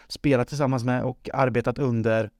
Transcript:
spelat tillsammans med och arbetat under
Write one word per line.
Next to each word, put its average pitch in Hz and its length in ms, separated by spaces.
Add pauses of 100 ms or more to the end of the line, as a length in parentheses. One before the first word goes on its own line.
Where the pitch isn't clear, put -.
spelat 127 400
tillsammans 135 360
med 123 200
och - 300
arbetat 123 460
under 113 500 (100)